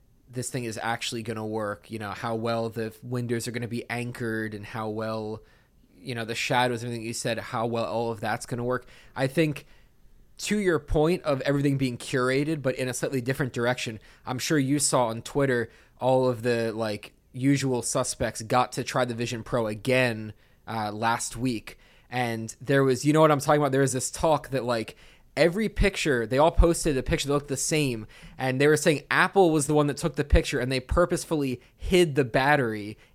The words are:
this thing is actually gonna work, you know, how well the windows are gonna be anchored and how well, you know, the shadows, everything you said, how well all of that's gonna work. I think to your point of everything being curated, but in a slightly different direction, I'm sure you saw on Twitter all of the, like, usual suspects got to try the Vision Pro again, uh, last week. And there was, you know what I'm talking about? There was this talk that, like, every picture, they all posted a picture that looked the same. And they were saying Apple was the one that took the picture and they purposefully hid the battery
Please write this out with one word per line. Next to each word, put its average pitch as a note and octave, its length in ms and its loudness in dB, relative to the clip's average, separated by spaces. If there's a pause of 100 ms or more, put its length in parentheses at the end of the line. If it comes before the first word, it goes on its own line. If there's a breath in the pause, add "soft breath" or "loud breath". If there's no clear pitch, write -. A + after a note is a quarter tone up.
(320)
this B2 180 -8
thing B2+ 140 -6
is A2 180 -6
actually A#2 400 -4
gonna A2 240 -8
work, G#2+ 460 -6
you A2 80 -8
know, G#2 120 -8
how A#2 220 -6
well A#2 360 -2
the A2 240 -8 (100)
windows A#2+ 440 -4
are B2 40 -6
gonna A2+ 160 -6
be A#2 220 -8
anchored A#2 640 -6
and G#2 120 -12
how A2 240 -8
well, A2 520 -6 (560 soft breath)
you B2+ 180 -10
know, A#2 80 -6
the A2+ 120 -6
shadows, B2 480 0
everything A#2+ 200 -8
you A#2 100 -8
said, A#2 240 -4
how A2+ 280 -4
well A2+ 200 -2
all A2+ 260 -2
of A2 100 -8
that's A2+ 240 -4
gonna A#2+ 180 -6
work. B2 220 -2 (300 loud breath)
I C3+ 120 0
think D3+ 380 0 (720 soft breath)
to - 200 -2
your F3+ 220 2
point D#3+ 440 2
of C#3 180 0
everything C#3+ 360 2
being B2+ 200 0
curated, C#3 640 0
but B2+ 140 -2
in B2+ 120 -2
a B2 60 -4
slightly C3+ 280 -2
different B2+ 320 -2
direction, A#2+ 460 -2 (260 soft breath)
I'm B2+ 120 -6
sure D3+ 220 2
you C#3 200 2
saw C3 280 2
on A2+ 140 -6
Twitter C3 500 0 (280 soft breath)
all C3 280 4
of A2+ 160 -2
the, A#2 300 0
like, G#2+ 400 -6 (180)
usual C3 500 2
suspects B2 600 -4
got B2 320 2
to B2+ 100 -6
try B2+ 220 0
the B2 80 -6
Vision A#2 300 -6
Pro A#2 240 -2
again, A2 680 0 (340 soft breath)
uh, G#2+ 240 -4
last A2+ 460 -2
week. A#2 420 -4 (300 soft breath)
And A#2 500 -4
there C#3 240 2
was, C3 220 2
you D3 80 4
know D#3 80 6
what D#3 100 6
I'm C#3+ 80 4
talking D3+ 220 4
about? C#3+ 100 0
There C3 80 2
was C3 140 2
this B2+ 180 -4
talk - 380 0
that, B2 160 -4
like, A#2 320 -4 (400 soft breath)
every F3 320 2
picture, D3+ 580 2
they B2+ 100 0
all D#3+ 140 6
posted E3 460 4
a B2 60 0
picture D#3 260 -2
that C#3+ 40 2
looked C#3+ 140 -2
the C3+ 80 -4
same. B2+ 500 -2 (320 loud breath)
And C3 220 -2
they C#3+ 80 6
were D#3 80 6
saying D3 340 2
Apple F3 420 4
was D3+ 160 2
the D3+ 60 0
one D3 140 4
that C#3 80 -2
took E3 200 -4
the C#3+ 100 -2
picture D#3 340 2
and B2+ 100 -2
they C3 120 0
purposefully D#3 800 0 (160 soft breath)
hid F3 380 2
the C#3 100 2
battery A#2+ 720 0 (180 soft breath)